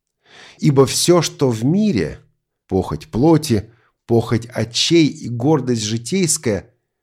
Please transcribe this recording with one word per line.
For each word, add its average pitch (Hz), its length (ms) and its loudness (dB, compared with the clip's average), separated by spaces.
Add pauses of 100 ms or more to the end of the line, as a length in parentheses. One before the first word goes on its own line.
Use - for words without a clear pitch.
(580)
«Ибо 135 280 4
все, 175 340 2
что - 300 -2
в 110 140 -4
мире — 143 560 0 (460)
похоть 90 440 -4
плоти, 147 600 0 (360)
похоть 113 400 0
очей 151 640 0
и - 200 -10
гордость 123 540 -2
житейская, 117 920 -4 (300)